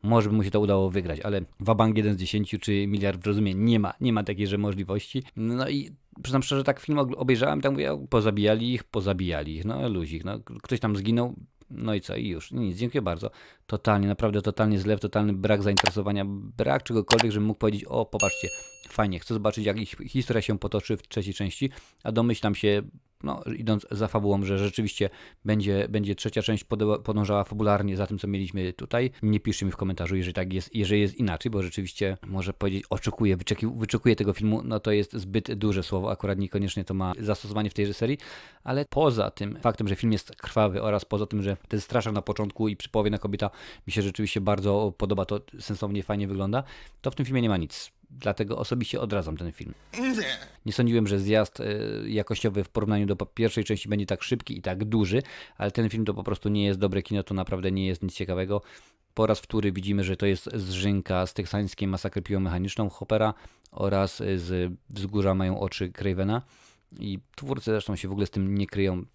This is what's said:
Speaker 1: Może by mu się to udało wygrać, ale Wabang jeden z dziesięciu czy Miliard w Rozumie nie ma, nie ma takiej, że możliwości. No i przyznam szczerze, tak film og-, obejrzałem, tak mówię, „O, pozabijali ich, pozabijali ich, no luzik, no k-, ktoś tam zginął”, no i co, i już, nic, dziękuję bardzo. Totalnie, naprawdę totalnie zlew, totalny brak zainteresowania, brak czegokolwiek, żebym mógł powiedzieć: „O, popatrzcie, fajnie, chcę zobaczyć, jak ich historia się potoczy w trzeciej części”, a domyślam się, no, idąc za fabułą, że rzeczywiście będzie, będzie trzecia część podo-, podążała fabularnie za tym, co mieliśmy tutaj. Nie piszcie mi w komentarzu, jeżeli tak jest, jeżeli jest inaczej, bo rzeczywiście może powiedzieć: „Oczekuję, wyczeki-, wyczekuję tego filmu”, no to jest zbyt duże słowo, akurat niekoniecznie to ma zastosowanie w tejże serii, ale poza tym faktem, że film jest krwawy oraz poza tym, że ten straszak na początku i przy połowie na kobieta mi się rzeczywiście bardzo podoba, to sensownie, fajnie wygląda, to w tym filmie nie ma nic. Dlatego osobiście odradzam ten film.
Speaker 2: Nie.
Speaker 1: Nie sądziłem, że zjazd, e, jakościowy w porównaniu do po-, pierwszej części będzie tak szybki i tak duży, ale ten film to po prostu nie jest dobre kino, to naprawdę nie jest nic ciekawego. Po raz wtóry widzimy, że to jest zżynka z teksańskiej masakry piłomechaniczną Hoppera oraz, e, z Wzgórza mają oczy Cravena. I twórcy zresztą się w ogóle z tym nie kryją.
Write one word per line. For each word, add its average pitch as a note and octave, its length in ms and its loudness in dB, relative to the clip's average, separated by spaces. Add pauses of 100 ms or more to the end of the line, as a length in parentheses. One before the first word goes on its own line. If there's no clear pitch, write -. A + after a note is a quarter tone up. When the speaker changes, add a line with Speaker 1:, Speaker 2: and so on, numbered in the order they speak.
Speaker 1:
Może A2 260 6
by G#2+ 60 4
mu G#2+ 80 4
się G2 80 0
to G#2+ 80 4
udało G2 300 6
wygrać, F2+ 300 -2
ale G2+ 220 -2 (180)
Wabang A2 380 4
jeden G#2+ 160 2
z F#2+ 40 0
dziesięciu G2+ 420 -2
czy G2+ 280 0
Miliard G2 360 0
w - 40 0
Rozumie G2+ 280 2
nie A2+ 240 4
ma, G2+ 220 0
nie B2 120 2
ma G#2 100 0
takiej, G2+ 240 -2
że G2+ 100 0
możliwości. G2+ 680 -2 (120)
No A#2+ 340 -2
i C#3+ 220 -4 (320)
przyznam C3 200 -6
szczerze, C#3 200 -2
tak C#3 160 0
film D3 200 -2
og-, B2+ 180 0
obejrzałem, C3+ 440 2
tak C#3 100 2
mówię, C#3 220 0
„O, C#3+ 40 -4
pozabijali A2 760 2
ich, A2+ 100 -2
pozabijali F2 720 -2
ich, E2 100 -6
no B2 240 -2
luzik, E2 360 -4
no G#2 140 -6
k-, - 140 -16 (100)
ktoś B2 160 -2
tam G#2+ 160 2
zginął”, A2+ 380 2 (360)
no A2+ 240 -4
i G2 80 0
co, - 140 -6
i A2+ 120 -2
już, E2+ 240 -6
nic, G#2+ 260 -2
dziękuję A#2+ 240 0
bardzo. F2 300 -2 (360)
Totalnie, G#2 400 2
naprawdę G2+ 340 2
totalnie G#2+ 380 2
zlew, G2+ 200 0
totalny G#2 340 2
brak G2+ 300 2
zainteresowania, G2+ 640 2
brak A2+ 560 -2
czegokolwiek, A2+ 480 4
żebym G#2 160 2
mógł A2 120 0
powiedzieć: G#2 260 2
„O, A#2 200 0
popatrzcie, - 420 -2 (420)
fajnie, G2 300 0
chcę - 140 -6
zobaczyć, G#2+ 320 0
jak G#2 140 2
ich - 160 -8 (120)
historia A#2 340 0
się G#2 180 0
potoczy G2+ 380 -2
w - 100 -12
trzeciej G2 260 -4
części”, G2+ 360 -2 (340)
a A2 80 -4
domyślam A2 440 2
się, G#2 260 4 (420)
no, C#3 200 -6 (140)
idąc A2 340 0
za G#2+ 160 0
fabułą, G2+ 360 2
że G2 140 2
rzeczywiście G2+ 520 0 (360)
będzie, G2+ 440 2
będzie G2+ 260 0
trzecia - 260 -2
część G#2+ 220 0
podo-, G#2+ 360 2
podążała G#2 440 2
fabularnie G2+ 540 2
za G2 100 0
tym, G#2 100 -4
co G2+ 100 -6
mieliśmy F#2+ 460 -2
tutaj. B2+ 380 -2 (120)
Nie G#2+ 160 6
piszcie G2+ 260 -2
mi F#2+ 60 0
w - 60 -8
komentarzu, F#2 380 -2
jeżeli F2+ 180 0
tak F#2 200 -2
jest, F#2 220 -4
jeżeli G#2 260 4
jest G2 140 2
inaczej, A2 360 0
bo G2+ 100 0
rzeczywiście F#2+ 560 -2 (100)
może F#2+ 260 -4
powiedzieć: G2 360 -2
„Oczekuję, G2 480 2
wyczeki-, A2+ 420 -2
wyczekuję A2 360 4
tego G2+ 180 0
filmu”, G#2+ 300 2
no A2+ 160 -2
to A2 120 0
jest G#2 220 2
zbyt G2 400 -2
duże G2 300 0
słowo, G2 280 -2
akurat G2+ 280 -2
niekoniecznie G2 460 -2
to - 80 -4
ma F#2 260 0
zastosowanie G#2 500 -2
w - 40 -10
tejże G2+ 200 0
serii, B2+ 240 -2 (460)
ale C3+ 260 -2
poza A#2 420 2
tym G2+ 300 -6
faktem, A2 260 2
że G2 80 2
film A2+ 160 2
jest - 240 -2
krwawy G#2 460 0
oraz G#2 240 0
poza G#2 200 -2
tym, G2+ 180 -4
że G2 140 -2 (100)
ten G#2+ 140 -2
straszak A2 320 -2
na G2+ 80 0
początku G#2+ 460 -2
i G#2 80 -2
przy - 140 -14
połowie G#2+ 220 2
na G#2+ 60 -2
kobieta G2+ 320 -2 (380)
mi F2+ 60 -6
się G#2+ 80 2
rzeczywiście G2 400 0
bardzo G2+ 560 2
podoba, G2 280 0
to G#2 140 -4 (200)
sensownie, G2+ 440 -4
fajnie G2+ 240 -2
wygląda, G2 360 0 (380)
to C3+ 100 -2
w - 40 -14
tym C3+ 100 -2
filmie B2+ 160 0
nie A#2 80 4
ma G2 80 2
nic. - 340 -6 (180)
Dlatego G#2 480 -2
osobiście - 440 -2
odradzam F#2+ 360 -2
ten E2+ 140 -6
film. A2 220 -14 (260)
Speaker 2:
Nie. A3 380 -2 (280)
Speaker 1:
Nie G#2+ 80 -4
sądziłem, A#2 340 4
że G2 120 2
zjazd, G#2 400 2
e, - 60 -4 (440)
jakościowy G#2 540 0
w - 60 -6
porównaniu G#2 360 0
do G2 100 2
po-, F#2+ 100 -4
pierwszej A2 380 0
części G#2 260 -2
będzie G#2 160 0
tak F#2+ 180 -4
szybki - 340 -2
i F#2 40 -10
tak F#2+ 240 -4
duży, G#2+ 380 2 (340)
ale G2+ 140 -2
ten A2+ 180 2
film A2 160 0
to G#2 80 0
po G#2 100 -6
prostu G#2 260 -2
nie G#2 160 4
jest G2 140 2
dobre G2 220 2
kino, G2+ 220 -2
to - 100 -6
naprawdę F#2+ 380 -2
nie F#2+ 160 0
jest F#2 160 -2
nic F#2 100 -2
ciekawego. F#2+ 480 -2 (520)
Po A2 140 2
raz G#2+ 120 2
wtóry G2+ 320 0
widzimy, G2 320 0
że F#2 140 0
to - 80 0
jest G2 280 2
zżynka F#2 720 0
z - 80 -8
teksańskiej G2+ 540 -2
masakry F#2+ 340 -2
piłomechaniczną F#2+ 680 -2
Hoppera G#2+ 440 0 (380)
oraz, G2 500 0
e, G2 160 0
z F2+ 360 -2 (160)
Wzgórza G2 440 0
mają F#2+ 260 2
oczy F#2+ 320 -4
Cravena. F#2+ 500 -2 (580)
I G2+ 200 -6 (160)
twórcy C3+ 360 -4
zresztą G#2 240 0
się F#2+ 120 -6
w F#2+ 40 -4
ogóle G2 140 0
z - 60 -6
tym G2 260 0
nie G2+ 100 0
kryją. F#2+ 360 0 (120)